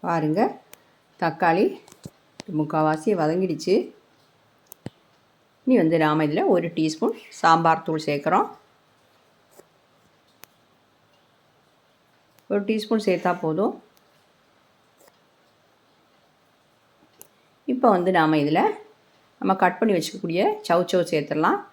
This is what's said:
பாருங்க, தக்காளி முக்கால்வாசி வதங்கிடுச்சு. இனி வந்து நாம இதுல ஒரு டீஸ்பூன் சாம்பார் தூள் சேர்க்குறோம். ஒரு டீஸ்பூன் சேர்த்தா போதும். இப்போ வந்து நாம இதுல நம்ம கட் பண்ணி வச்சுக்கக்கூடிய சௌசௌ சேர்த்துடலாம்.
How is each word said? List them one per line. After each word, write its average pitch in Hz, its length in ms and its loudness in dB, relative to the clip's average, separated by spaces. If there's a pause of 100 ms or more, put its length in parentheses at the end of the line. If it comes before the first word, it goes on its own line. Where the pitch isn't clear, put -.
பாருங்க, 160 340 0 (800)
தக்காளி 170 440 2 (920)
முக்கால்வாசி 156 640 0
வதங்கிடுச்சு. 170 540 0 (1900)
இனி 254 180 4
வந்து 160 200 2
நாம 151 240 2
இதுல 156 160 -2 (120)
ஒரு 170 120 0 (100)
டீஸ்பூன் 156 380 -2 (240)
சாம்பார் 165 480 4
தூள் 160 200 -4
சேர்க்குறோம். 160 400 0 (4000)
ஒரு 202 160 0
டீஸ்பூன் 220 400 -2
சேர்த்தா 180 240 0 (140)
போதும். 165 280 -2 (4000)
இப்போ 254 220 0
வந்து 180 240 0
நாம 156 240 2
இதுல 147 160 0 (800)
நம்ம 190 140 0 (100)
கட் 185 160 0
பண்ணி 214 160 2
வச்சுக்கக்கூடிய 170 480 -4 (240)
சௌசௌ 175 340 2 (120)
சேர்த்துடலாம். 156 440 0 (160)